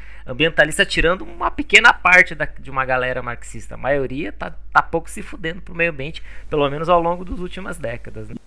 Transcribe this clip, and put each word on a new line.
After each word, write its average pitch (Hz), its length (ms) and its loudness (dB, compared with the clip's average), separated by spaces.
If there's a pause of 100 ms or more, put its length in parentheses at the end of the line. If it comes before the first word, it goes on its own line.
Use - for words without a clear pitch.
(260)
ambientalista, 151 580 2
tirando 170 380 2
uma - 300 -4
pequena 220 400 6
parte 180 420 6
da, 156 100 -2
de - 240 -8
uma 131 160 0
galera 127 380 0
marxista. 117 540 -8
A - 20 -10
maioria 135 540 0
tá, 160 240 -8 (160)
tá 147 100 8
pouco 165 260 -2
se - 140 -10
fudendo 170 400 -8
pro - 100 -12
meio 170 200 -2
ambiente, 143 280 -8 (300)
pelo 147 180 2
menos 151 200 -4
ao 175 120 6
longo 175 240 -2
das 180 140 -6
últimas 180 400 -8
décadas, 113 500 -8
né? 117 60 -10 (120)